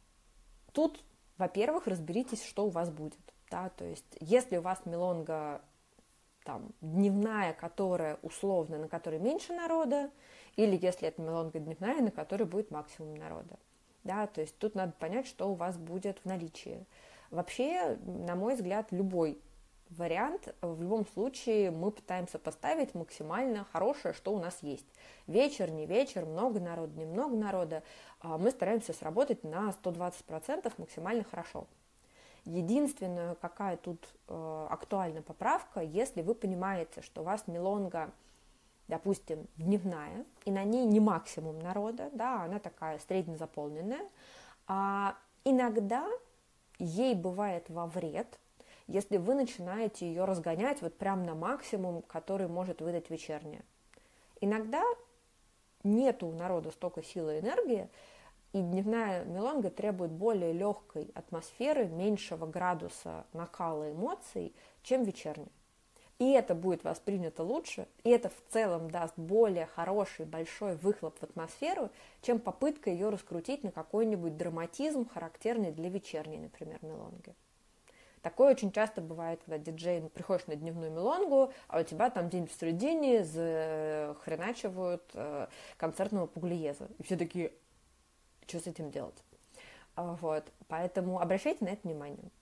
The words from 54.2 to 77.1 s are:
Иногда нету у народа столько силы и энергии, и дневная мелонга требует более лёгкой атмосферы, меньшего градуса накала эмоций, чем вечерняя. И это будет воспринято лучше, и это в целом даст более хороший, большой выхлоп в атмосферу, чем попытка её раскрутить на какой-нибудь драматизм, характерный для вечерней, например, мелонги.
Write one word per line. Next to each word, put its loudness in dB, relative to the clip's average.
Иногда 2
нету 4
у -4
народа -2
столько -6
силы -2
и 0
энергии, 2
и 2
дневная 2
мелонга 0
требует -2
более 2
лёгкой -2
атмосферы, 0
меньшего 0
градуса -2
накала -4
эмоций, -6
чем 4
вечерняя. -4
И 6
это 8
будет 2
воспринято -2
лучше, -4
и 6
это 8
в -12
целом 2
даст -4
более 6
хороший, 0
большой -4
выхлоп 0
в -8
атмосферу, -4
чем 4
попытка 0
её 2
раскрутить -4
на -4
какой-нибудь 0
драматизм, -2
характерный -2
для -4
вечерней, -6
например, -12
мелонги. -12